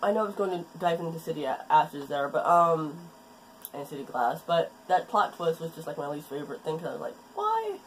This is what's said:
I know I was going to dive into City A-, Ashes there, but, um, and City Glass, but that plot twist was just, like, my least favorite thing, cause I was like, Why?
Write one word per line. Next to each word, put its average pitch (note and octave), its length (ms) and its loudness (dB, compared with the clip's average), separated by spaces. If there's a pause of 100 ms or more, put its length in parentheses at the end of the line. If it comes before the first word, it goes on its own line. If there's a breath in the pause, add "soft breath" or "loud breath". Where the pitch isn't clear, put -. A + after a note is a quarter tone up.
I G#3 100 2
know A3 80 2
I G#3+ 60 2
was G3+ 80 -4
going G3+ 160 0
to E3+ 280 -6
dive E3+ 220 0
into E3 180 -6
City D#3 260 -6
A-, C3 260 -4
Ashes D3+ 380 4
there, C#3 200 -2
but, D3+ 180 0
um, E3 500 6 (800)
and C#3+ 120 -8
City C#3 180 -10
Glass, B2+ 420 0
but E3+ 260 2 (160)
that F3+ 200 2
plot - 280 2
twist E3 240 0
was E3 140 -6
just, D#3+ 120 -12
like, D3 120 -8
my C#3+ 100 -4
least D3 200 -6
favorite C#3+ 340 -8
thing, D#3+ 160 -4
cause E3+ 80 -8
I C3+ 60 -6
was - 80 -8
like, - 140 -8 (200)
Why? G#4+ 520 -2